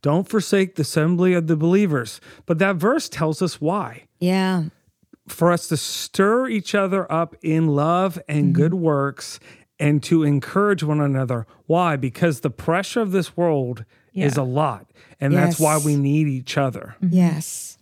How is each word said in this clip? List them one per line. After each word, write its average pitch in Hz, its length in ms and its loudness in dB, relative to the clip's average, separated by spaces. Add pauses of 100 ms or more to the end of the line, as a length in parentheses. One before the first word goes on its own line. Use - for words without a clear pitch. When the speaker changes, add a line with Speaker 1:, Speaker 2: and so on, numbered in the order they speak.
Speaker 1:
"Don't 160 260 2
forsake 196 460 0
the 170 80 -4
assembly 175 540 2
of 170 100 0
the 160 100 2
believers." 160 640 0 (280)
But 165 100 0
that 190 200 2
verse 240 300 0
tells 160 360 -2
us - 180 -4
why. 180 440 -4 (140)
Speaker 2:
Yeah. 185 440 0 (640)
Speaker 1:
For 170 240 2
us 170 160 -2
to 156 100 -2
stir 233 720 0
each 214 260 -4
other 196 380 0
up 165 320 -2
in 160 240 2
love 165 500 0 (100)
and 147 180 0
Speaker 2:
Mm-hmm. 170 80 2
Speaker 1:
good 165 200 2
works 147 680 -2 (400)
and 147 220 2
to 160 220 2
encourage 180 580 0
one 151 180 -2
another. 131 460 -2 (220)
Why? 165 280 2
Because 139 440 -2
the 147 100 -4
pressure 190 520 -2
of 196 100 -2
this 180 260 -2
world 131 480 -2 (300)
is 143 220 0
Speaker 3:
Yeah. 143 40 0
Speaker 1:
a 131 40 -2
lot. 127 420 -2 (340)
And 139 140 2
that's 170 240 2
why 156 160 4
Speaker 2:
Yes. 147 100 0
Speaker 1:
we 147 100 2
need 143 320 2
each 131 300 -4
other. 127 460 -4
Speaker 3:
Mm-hmm. 175 120 2
Speaker 2:
Yes. 165 680 0